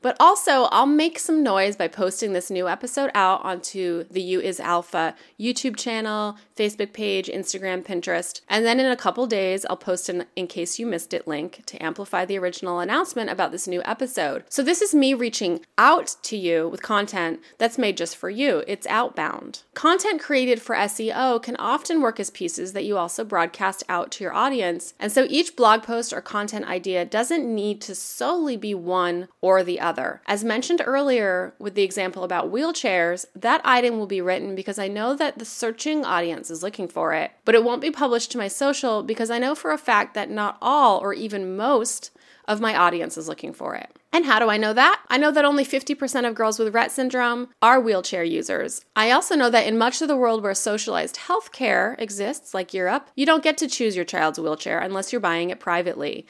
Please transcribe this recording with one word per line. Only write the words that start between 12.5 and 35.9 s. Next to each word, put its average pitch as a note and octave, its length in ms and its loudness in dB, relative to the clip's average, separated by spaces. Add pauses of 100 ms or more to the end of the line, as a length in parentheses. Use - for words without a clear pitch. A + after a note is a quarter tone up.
announcement A3+ 480 -2
about F#3 240 -2
this - 140 -8
new F3+ 180 -4
episode. G#3+ 640 -4
So - 120 -2
this E4+ 200 2
is G4+ 120 0
me C4+ 200 6
reaching A3 480 -2 (160)
out C#4+ 460 4
to - 120 -6
you E3+ 320 0
with - 160 -8
content G3+ 560 -2 (180)
that's A3+ 200 0
made G#3+ 180 2
just E3 220 -6
for F3+ 120 -8
you. G#3+ 380 0
It's G3 200 -6
outbound. - 760 -4 (120)
Content F4+ 460 2
created B3+ 400 2
for - 140 -4
S - 240 -2
E A3 160 -2
O B3 240 2
can A#3+ 160 -8
often D4+ 460 0
work A3+ 180 0
as G3 100 -4
pieces F3+ 440 -6
that G3 100 -4
you G3+ 140 0
also F3 260 -4
broadcast F#3+ 640 -2
out F3 240 -2
to - 140 -10
your - 80 -4
audience, G#3+ 640 -2
and G#3 100 -4
so C4 200 4
each E4+ 260 0
blog A3+ 280 6
post A#3 180 -4 (100)
or - 80 -6
content G#3 460 -6
idea F3+ 400 -2
doesn't B3+ 400 0
need G#3 340 -2
to - 140 -12
solely C#4+ 640 -2
be G#3 160 -4
one F3 540 0 (120)
or F#3+ 240 6
the F3 160 -2
other. - 460 -2
As G#3 180 -2
mentioned B3 400 0
earlier A#3 760 0
with G3+ 160 -8
the G3+ 80 4
example F#3 400 -2
about F3 280 -2
wheelchairs, G3 720 0 (100)
that B3 280 2
item B3 360 4
will G#3 80 -4
be F#3+ 120 -2
written F#3 360 -2
because F#3+ 240 -6
I G3 80 -4
know G#3+ 280 -2
that D4 220 -2
the A3+ 80 -12
searching C4 580 -4